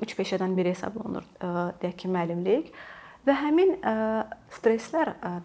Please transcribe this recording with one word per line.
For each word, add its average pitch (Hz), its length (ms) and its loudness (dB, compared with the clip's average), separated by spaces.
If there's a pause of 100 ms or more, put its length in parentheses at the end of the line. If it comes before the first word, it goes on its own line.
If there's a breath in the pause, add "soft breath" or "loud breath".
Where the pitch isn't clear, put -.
üç - 100 -8
peşədən 185 400 0
biri 180 220 2
hesab 202 240 -8
olunur, - 240 -6 (160)
ə, 175 400 -2
deyək 180 240 -4
ki, 185 80 -2
müəllimlik. 180 580 0 (540 loud breath)
Və 277 160 4
həmin, 311 400 6
ə, 220 160 0 (640)
stresslər, 226 560 2
ə, 175 180 -6 (100)